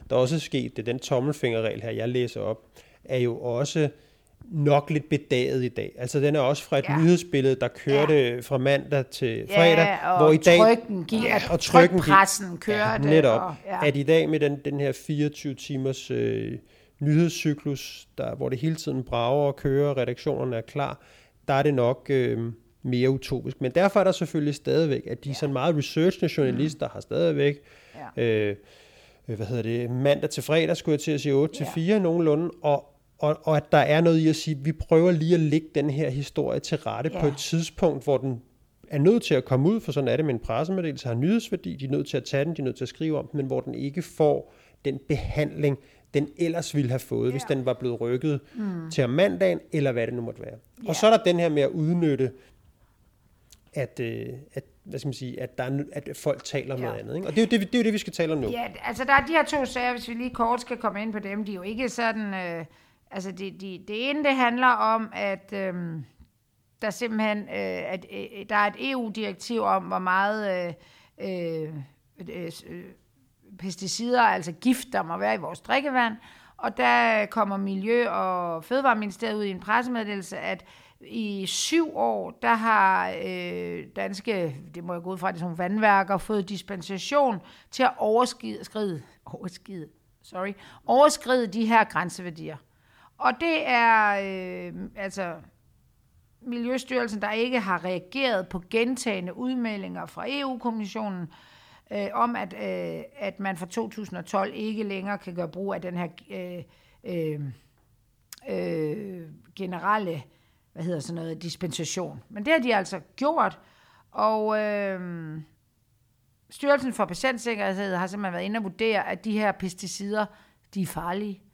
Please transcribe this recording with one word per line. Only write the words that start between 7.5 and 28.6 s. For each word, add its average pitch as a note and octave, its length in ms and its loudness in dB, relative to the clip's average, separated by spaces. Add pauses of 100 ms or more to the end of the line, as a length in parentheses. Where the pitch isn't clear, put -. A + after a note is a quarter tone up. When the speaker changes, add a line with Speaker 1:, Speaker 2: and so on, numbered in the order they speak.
Speaker 1:
der B2 80 0
kørte D3 460 2
Speaker 2:
Ja. B2 260 4
Speaker 1:
fra C3 180 -2
mandag C#3 480 2
til A2+ 440 -2
Speaker 2:
Ja, - 100 4
Speaker 1:
fredag, E3 440 6
Speaker 2:
og F3+ 140 2
Speaker 1:
hvor D#3 140 10
i D#3+ 40 8
dag F3 220 8
Speaker 2:
trykken A3 460 6
gik, A3 200 -2
Speaker 1:
ja, A3 120 2
Speaker 2:
at - 140 0
Speaker 1:
og E3+ 100 2
trykken F3 380 8
gik D3 60 2
Speaker 2:
trykpressen G3 460 6
Speaker 1:
ja, E3+ 60 -8
Speaker 2:
kørte, G#3 480 0
Speaker 1:
netop, D3 380 6
Speaker 2:
og, F3 120 -6 (120)
ja. F3+ 200 -2
Speaker 1:
at C#3+ 100 2
i C#3+ 60 0
dag D#3 260 4
med D3+ 120 2
den, C#3+ 240 2
den C#3+ 160 -4
her C3+ 120 0
fireogtyve D3 600 -2
timers... C3+ 560 -6
Øh, A2+ 420 -2 (480)
nyhedscyklus, D3+ 1080 0 (100)
der, A#2 160 -4
hvor C3 140 -4
det B2+ 100 -4
hele D#3+ 160 -2
tiden C3+ 300 -6
brager B2+ 420 0
og C#3 100 0
kører, C#3+ 340 2
og C3+ 60 -2
redaktionerne B2+ 600 -2
er A2+ 40 -2
klar, C#3 400 -6 (480)
der C#3 60 2
er C3+ 80 4
det C#3+ 120 4
nok, B2 360 2
øh, A#2 420 0 (320)
mere B2 260 2
utopisk. C3 500 -4
Men B2+ 100 0
derfor G3 300 4
er F3+ 40 4
der F#3 80 6
selvfølgelig D3+ 420 -2
stadigvæk, C#3+ 520 0
at - 180 -8
de C#3 40 -6
Speaker 2:
Ja. C3+ 60 -4
Speaker 1:
sådan C#3+ 180 -4
meget D3 240 2
researchende D#3+ 600 0
journalister C3+ 500 0
Speaker 2:
Mm. - 60 -8
Speaker 1:
har - 80 -12
stadigvæk, C#3+ 540 2 (640)
Speaker 2:
Ja. A#2+ 60 -2
Speaker 1:
øh, G#2+ 340 2 (720)